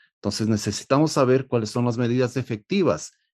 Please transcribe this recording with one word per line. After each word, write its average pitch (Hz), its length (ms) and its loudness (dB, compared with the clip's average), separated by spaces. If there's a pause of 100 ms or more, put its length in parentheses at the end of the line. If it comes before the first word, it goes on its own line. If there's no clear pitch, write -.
(160)
Entonces 107 320 -4
necesitamos 131 640 0
saber 131 360 2
cuáles 113 220 -2
son 120 160 -2
las 117 120 -2
medidas 123 400 0
efectivas 120 760 -2 (220)